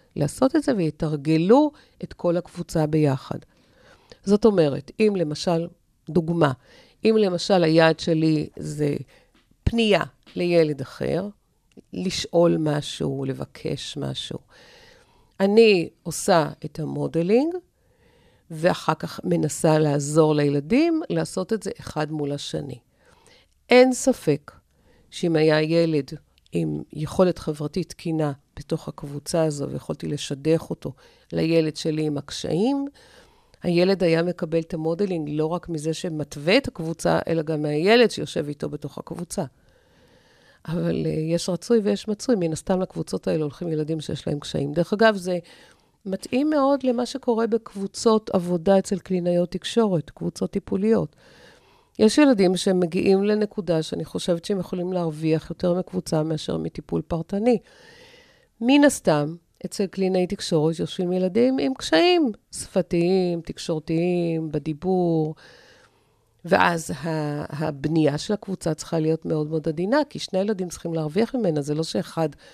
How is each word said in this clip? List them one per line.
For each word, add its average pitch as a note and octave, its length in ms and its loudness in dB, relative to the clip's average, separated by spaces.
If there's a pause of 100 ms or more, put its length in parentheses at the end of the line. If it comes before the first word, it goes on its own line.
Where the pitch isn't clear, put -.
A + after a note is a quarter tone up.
(160)
לעשות - 400 0
את D4 60 2
זה, C4 140 0
ויתרגלו D#3+ 920 4 (340)
את - 80 -14
כל F3 240 0
הקבוצה E3+ 500 -4
ביחד. D3+ 520 0 (880)
זאת G#3 200 2
אומרת, D#3 460 2 (100)
אם G#3+ 160 4
למשל, E3+ 520 -2 (420)
דוגמה, D#3+ 420 2 (520)
אם A3 140 4
למשל F#3 460 2
היעד D#3+ 360 6
שלי D#3+ 560 2
זה D3+ 380 -4 (720)
פנייה G#3+ 380 2 (340)
לילד E3 440 2
אחר, C#3+ 480 -4 (640)
לשאול F3 680 2
משהו, D3 640 -4
לבקש - 720 -8
משהו, C#3 420 -8 (1000)
אני G3+ 480 6 (140)
עושה E3 460 2 (160)
את D#3 160 -10
המודלינג, E3 720 0 (960)
ואחר D#3+ 440 0
כך - 300 -12
מנסה D#3 540 2
לעזור D3+ 560 2
לילדים E3 760 2
לעשות E3+ 420 -2
את A3 100 -2
זה G3 80 -6 (100)
אחד D3+ 320 -6
מול D3 200 -4
השני. C#3+ 460 -8 (880)
אין B3+ 240 8
ספק - 600 -2 (580)
שאם E3+ 260 -2
היה D#3 260 4
ילד D#3+ 480 2 (420)
עם D#3 300 -4 (100)
יכולת E3+ 460 0
חברתית D3+ 500 -6
תקינה D#3 440 -4 (240)
בתוך - 320 -8
הקבוצה D3 560 -4
הזו, C#3+ 260 -4
ויכולתי C#3+ 360 -8
לשדך D3+ 640 -2
אותו C3+ 220 -10 (400)
לילד E3 440 0
שלי D#3 260 -2
עם D3+ 160 -2
הקשיים, C#4 680 -2 (760)
הילד F3+ 400 2
היה E3 200 2
מקבל E3+ 380 -2
את D#3+ 140 -10
המודלינג E3 580 -4
לא D3+ 140 -2
רק E3+ 220 -6
מזה D#3+ 260 -4
שמתווה D#3 600 -2
את C#4 120 0
הקבוצה, E3 500 -2 (100)
אלא E3 140 0
גם D3+ 200 -4
מהילד F#3 480 4
שיושב - 380 -6
איתו D3 200 -8
בתוך D3 300 -10
הקבוצה. E3+ 460 -8 (1200)
אבל, E3 380 -2
אה, D#3 40 -2
יש D#3+ 380 -2
רצוי G#3 300 0
ויש G3+ 300 -2
מצוי. G#3+ 280 0
מן E3 160 0
הסתם F#3 280 -2
לקבוצות F#3 480 -6
האלה E3 140 0
הולכים D3+ 260 -6
ילדים D3+ 320 -4
שיש - 280 -8
להם D3 120 -2
קשיים. C#3+ 320 -4
דרך E3+ 200 -2
אגב, G#3+ 240 4
זה F3+ 220 -4 (680)
מתאים B3+ 440 -2
מאוד C#4 320 2
למה B3 240 0
שקורה A#3 400 -2
בקבוצות G#3+ 840 0
עבודה F3 460 2
אצל F#3+ 200 -2
קלינאיות F3 520 0
תקשורת, F#3+ 600 0
קבוצות F3 400 -6
טיפוליות. G3 640 0 (840)
יש A3 200 6
ילדים G3 380 6
שמגיעים F#3 680 2
לנקודה G#3 580 0
שאני E3 220 -6
חושבת E3+ 400 -4
שהם G3 160 -2
יכולים F3+ 320 -6
להרוויח D#3+ 580 -2
יותר F3 240 0
מקבוצה F3 480 -2
מאשר D#3+ 340 -4
מטיפול D#3+ 460 -6
פרטני. G3+ 560 0 (1000)
מן C#4 240 4
הסתם, D#3+ 500 2 (300)
אצל - 220 -4
קלינאי F#3 400 0
תקשורת E3 520 0
יושבים F3 340 -4
ילדים G#3 460 2
עם C4+ 160 -2
קשיים E4 580 2 (200)
שפתיים, F3 880 0
תקשורתיים, E3 1120 -2
בדיבור, D#3+ 840 -2 (1080)
ואז E3+ 460 2
ה-, D3+ 760 -6
הבנייה D3+ 540 0
של - 160 -4
הקבוצה F3+ 400 -6
צריכה - 240 -6
להיות D#3+ 280 -2
מאוד D#3 240 -2
מאוד D#3+ 180 -4
עדינה, F3+ 300 0 (120)
כי - 80 -12
שני - 200 -4
ילדים F#3+ 300 -2
צריכים - 260 -8
להרוויח D#3+ 400 -2
ממנה, F3 280 0
זה D3 120 -4
לא D#3 80 -4
שאחד D#3+ 460 -4 (260)